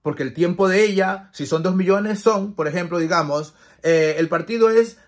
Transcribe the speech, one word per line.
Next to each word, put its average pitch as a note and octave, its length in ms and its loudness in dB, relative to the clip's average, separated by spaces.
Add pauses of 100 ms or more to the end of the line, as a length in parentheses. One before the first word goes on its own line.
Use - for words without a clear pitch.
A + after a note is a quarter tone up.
Porque D3+ 220 -6
el B2+ 100 -6
tiempo F3 340 0
de F#3+ 160 4
ella, F#3+ 480 -2
si C#3+ 140 -8
son D#3+ 180 -2
dos F3+ 120 0
millones, G3+ 440 0
son, G#3 360 0
por D3+ 120 -4
ejemplo, E3+ 320 -4
digamos, D#3 560 -2 (280)
eh, D#3+ 340 2
el E3 100 0
partido A3 420 0
es A3+ 380 2